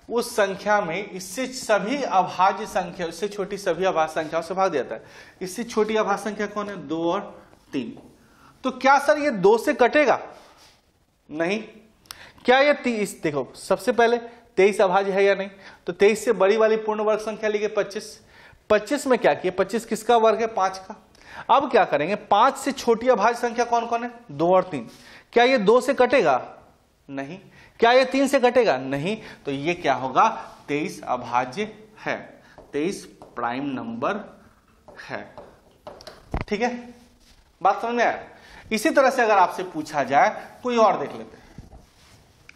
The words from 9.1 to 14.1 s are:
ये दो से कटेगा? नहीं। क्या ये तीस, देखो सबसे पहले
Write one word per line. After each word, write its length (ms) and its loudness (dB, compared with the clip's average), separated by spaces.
ये 140 0
दो 260 6
से 160 0
कटेगा? 440 4
नहीं। 340 -4
क्या 160 6
ये 140 4
तीस, 480 -4
देखो 240 -2
सबसे 360 -2
पहले 260 4